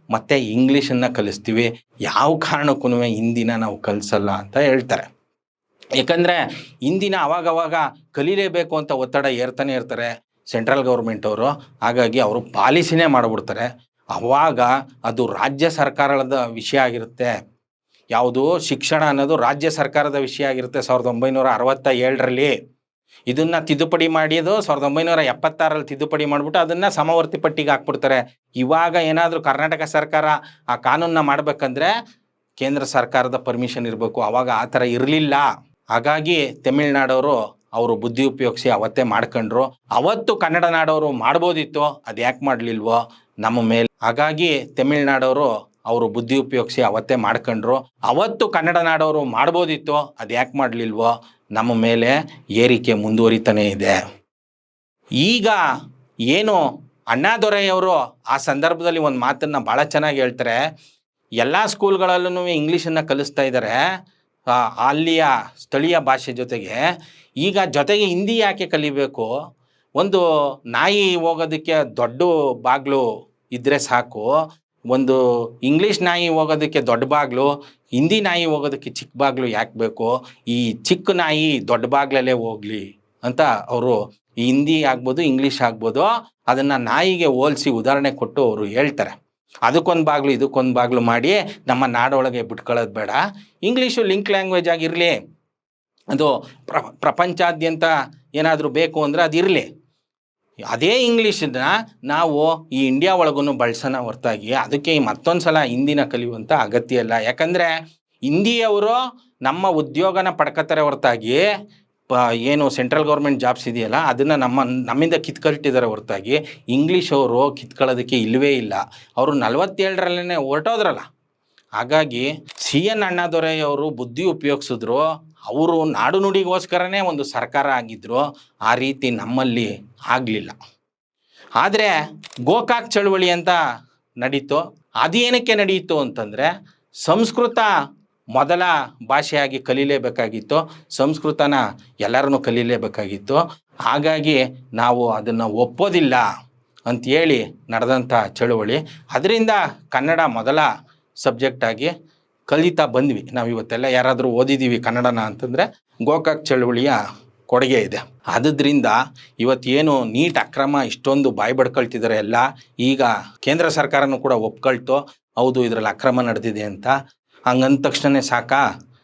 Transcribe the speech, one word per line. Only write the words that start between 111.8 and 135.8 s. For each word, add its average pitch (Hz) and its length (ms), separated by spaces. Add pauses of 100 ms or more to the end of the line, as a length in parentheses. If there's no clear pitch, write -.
ಪ-, 123 240
ಏನು 135 380
ಸೆಂಟ್ರಲ್ 135 340
ಗವರ್ನಮೆಂಟ್ 147 360
ಜಾಬ್ಸ್ 127 280
ಇದೆಯಲ್ಲ 117 280
ಅದನ್ನ 143 380
ನಮ್ಮ, 131 280
ನಮ್ಮಿಂದ 127 520
ಕಿತ್ಕೊಳ್ತಿದ್ದಾರೆ 147 720
ಹೊರತಾಗಿ 107 520 (300)
ಇಂಗ್ಲೀಷ್ 156 440
ಅವರು 135 420
ಕಿತ್ಕೊಳ್ಳೋದಕ್ಕೆ 127 640
ಇಲ್ವೇ 127 360
ಇಲ್ಲ. 110 200 (420)
ಅವರು 139 160
ನಲವತ್ತೇಳರಲ್ಲೇನೆ 175 1000
ಹೊರಟೋದ್ರಲ್ಲ. 156 640 (760)
ಹಾಗಾಗಿ 131 600 (260)
ಸಿ - 220
ಎನ್ 214 220
ಅಣ್ಣಾದೊರೈ 165 560
ಅವರು 147 320
ಬುದ್ಧಿ 123 340
ಉಪಯೋಗಿಸಿದ್ರು. 143 1040 (160)
ಅವರು 160 380
ನಾಡು 139 340
ನುಡಿಗೋಸ್ಕರನೇ 185 840
ಒಂದು 160 240
ಸರ್ಕಾರ 139 460
ಆಗಿದ್ರು, 120 680 (220)
ಆ 110 140
ರೀತಿ 131 360
ನಮ್ಮಲ್ಲಿ 117 680 (260)
ಆಗ್ಲಿಲ್ಲ. 117 440 (1040)
ಆದ್ರೆ 185 560 (340)
ಗೋಕಾಕ್ 233 460
ಚಳವಳಿ 190 400
ಅಂತ 175 180 (680)
ನಡೀತು. 139 580 (180)
ಅದೇನಕ್ಕೆ 240 600
ನಡೀತು 190 440